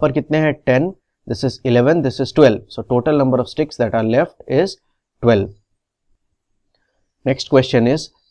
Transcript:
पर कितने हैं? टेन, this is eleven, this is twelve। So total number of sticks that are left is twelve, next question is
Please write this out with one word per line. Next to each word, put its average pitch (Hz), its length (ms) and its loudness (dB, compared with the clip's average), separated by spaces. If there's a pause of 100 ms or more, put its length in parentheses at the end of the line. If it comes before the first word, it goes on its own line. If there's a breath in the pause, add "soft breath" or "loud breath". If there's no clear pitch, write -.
पर 147 100 0
कितने 151 260 -2
हैं? 156 160 0 (120)
टेन, 139 280 0 (340)
this 117 180 -6
is 127 200 -4
eleven, 131 420 2
this - 180 -6
is - 140 -10
twelve। 123 200 6 (160)
So 117 160 -12
total 139 320 0
number 127 200 0
of - 100 -8
sticks 151 300 -6
that 110 120 -2
are 113 100 0
left 127 380 -2 (160)
is 190 180 -2 (460)
twelve, 104 260 2 (1800)
next 131 240 -4
question 131 380 2
is 156 220 -2 (220)